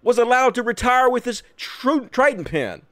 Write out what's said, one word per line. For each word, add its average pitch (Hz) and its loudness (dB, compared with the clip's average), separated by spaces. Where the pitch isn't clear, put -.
was 233 2
allowed 247 4
to 247 -4
retire 247 2
with 247 -2
his 240 -8
tr-, 269 -4
Trident 247 0
pin. 127 -6